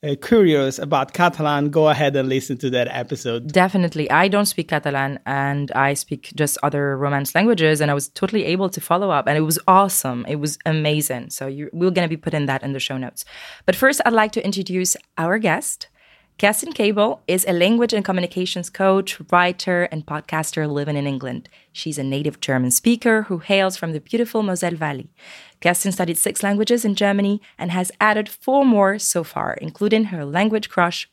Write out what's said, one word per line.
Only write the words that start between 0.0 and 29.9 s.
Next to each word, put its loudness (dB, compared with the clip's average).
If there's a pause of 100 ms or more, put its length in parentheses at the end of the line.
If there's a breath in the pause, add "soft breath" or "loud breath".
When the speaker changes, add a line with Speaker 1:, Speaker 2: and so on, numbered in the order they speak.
Speaker 1:
uh, -4
curious 4
about -2
Catalan, 0
go 4
ahead 2
and 0
listen -2
to -4
that 0
episode. -6
Speaker 2:
Definitely. 2
I 4
don't 2
speak -4
Catalan, -2
and -2
I 2
speak -10
just -2
other 0
Romance -2
languages, 4
and 2
I 2
was -4
totally -2
able 0
to -8
follow 0
up, 0
and 2
it 2
was -2
awesome. 4
It -4
was -6
amazing. -2
So -10
you, -10
we're 2
gonna 0
be -4
putting -2
that -2
in -6
the -6
show -6
notes. -10 (400 loud breath)
But 2
first, 4
I'd 4
like 2
to -4
introduce -2 (220)
our 0
guest. -2 (500 soft breath)
Kerstin 0
Cable 0
is 0
a 0
language 2
and 0
communications -4
coach, 0 (100)
writer, 2
and -6
podcaster -4
living -2
in -2
England. -6 (240 soft breath)
She's -8
a -4
native -4
German 0
speaker 2
who -6
hails 0
from -6
the -4
beautiful -2
Moselle -2
Valley. -6 (500 loud breath)
Kerstin 0
studied -2
six -2
languages 0
in 2
Germany 0 (160 soft breath)
and -4
has 0
added 2
four 2
more 4
so -2
far, -6
including 0